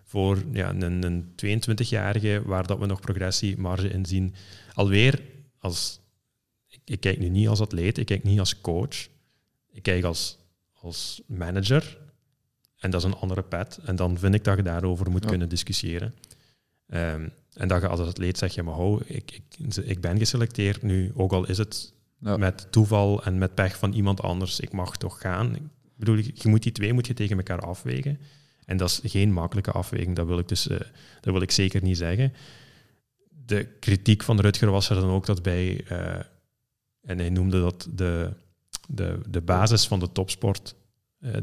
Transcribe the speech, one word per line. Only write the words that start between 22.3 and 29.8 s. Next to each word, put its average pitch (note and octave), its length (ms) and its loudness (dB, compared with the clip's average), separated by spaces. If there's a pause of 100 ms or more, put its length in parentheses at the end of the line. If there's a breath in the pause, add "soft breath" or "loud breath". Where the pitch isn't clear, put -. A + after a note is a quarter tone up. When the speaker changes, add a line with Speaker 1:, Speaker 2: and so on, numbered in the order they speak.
Speaker 1:
met F#2+ 340 0
toeval G2+ 520 6
en F#2 140 0
met F#2 180 0
pech F#2 220 2
van G2+ 160 0
iemand G2+ 280 2
anders, F#2 380 -2
ik - 120 -8
mag F#2 260 -6
toch - 240 -8
gaan. G2+ 340 -2
Ik - 60 -10 (340)
bedoel, A2 200 2
je, G#2+ 180 0
je - 140 -2
moet A2 160 8
die A2+ 80 0
twee G2+ 220 0
moet B2 140 2
je B2 60 -2
tegen G#2 240 0
elkaar F2+ 220 -4
afwegen. F2+ 600 -6 (460 soft breath)
En F#2 120 -2
dat F2+ 120 2
is - 220 -4
geen G2+ 220 4
makkelijke F2 380 -2
afweging, - 440 -2